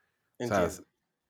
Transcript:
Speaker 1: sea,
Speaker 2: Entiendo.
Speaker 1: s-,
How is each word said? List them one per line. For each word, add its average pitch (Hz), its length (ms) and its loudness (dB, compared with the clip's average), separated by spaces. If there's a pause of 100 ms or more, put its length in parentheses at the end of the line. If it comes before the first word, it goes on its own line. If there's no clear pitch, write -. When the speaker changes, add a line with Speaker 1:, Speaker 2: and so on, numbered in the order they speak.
(420)
Speaker 1:
sea, 104 240 2
Speaker 2:
Entiendo. - 20 0
Speaker 1:
s-, - 160 -8 (460)